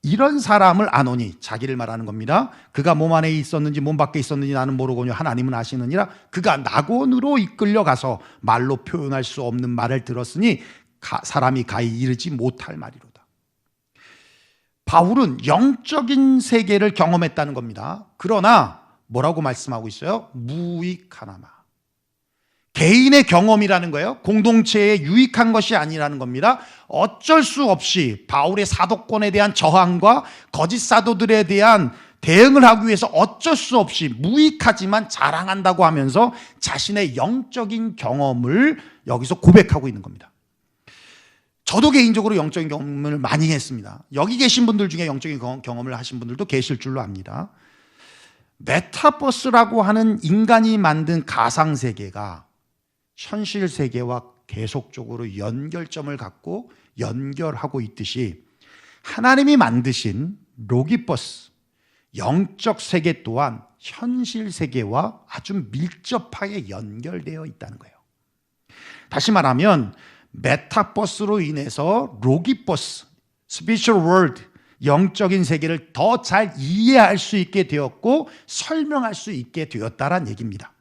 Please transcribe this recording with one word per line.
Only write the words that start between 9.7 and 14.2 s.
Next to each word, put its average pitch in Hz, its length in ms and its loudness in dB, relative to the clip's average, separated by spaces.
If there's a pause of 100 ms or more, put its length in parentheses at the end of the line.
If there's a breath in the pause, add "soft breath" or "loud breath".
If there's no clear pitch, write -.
들었으니 143 600 -2 (360 loud breath)
가-, - 240 -8
사람이 131 420 0
가히 120 300 -4
이르지 127 360 -4
못할 123 440 -6
말이로다." 110 320 -18 (1800 soft breath)